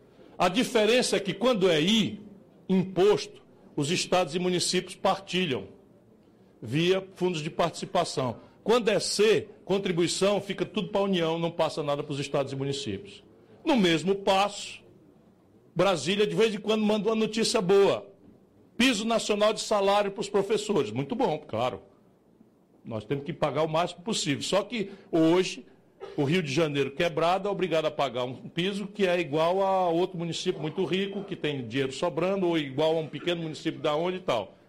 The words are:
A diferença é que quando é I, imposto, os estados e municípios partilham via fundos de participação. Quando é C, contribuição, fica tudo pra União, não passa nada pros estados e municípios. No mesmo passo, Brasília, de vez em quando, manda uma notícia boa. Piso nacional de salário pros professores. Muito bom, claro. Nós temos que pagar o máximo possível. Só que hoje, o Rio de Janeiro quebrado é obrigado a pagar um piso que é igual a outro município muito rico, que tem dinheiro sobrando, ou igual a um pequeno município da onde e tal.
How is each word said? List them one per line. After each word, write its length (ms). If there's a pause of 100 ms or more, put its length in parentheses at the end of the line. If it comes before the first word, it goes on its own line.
(360)
A 140
diferença 680
é 20
que 160
quando 340
é 100
I, 420 (460)
imposto, 760 (320)
os 160
estados 420
e 60
municípios 560
partilham 720 (920)
via 540
fundos 280
de 100
participação. 880 (240)
Quando 260
é 100
C, 480 (160)
contribuição, 800
fica 240
tudo 240
pra 120
União, 360
não 140
passa 320
nada 180
pros 180
estados 320
e 40
municípios. 680 (400)
No 140
mesmo 380
passo, 640 (960)
Brasília, 500
de 100
vez 200
em 40
quando, 240
manda 240
uma 80
notícia 460
boa. 500 (640)
Piso 300
nacional 480
de 60
salário 500
pros 180
professores. 640
Muito 240
bom, 240
claro. 440 (1040)
Nós 200
temos 220
que 80
pagar 300
o 40
máximo 360
possível. 380
Só 220
que 280 (200)
hoje, 540 (500)
o 80
Rio 180
de 100
Janeiro 400
quebrado 560
é 40
obrigado 340
a 60
pagar 320
um 260
piso 380
que 180
é 140
igual 420
a 280
outro 280
município 440
muito 240
rico, 380
que 120
tem 320
dinheiro 240
sobrando, 560
ou 100
igual 400
a 20
um 80
pequeno 360
município 360
da 160
onde 220
e 40
tal. 360 (120)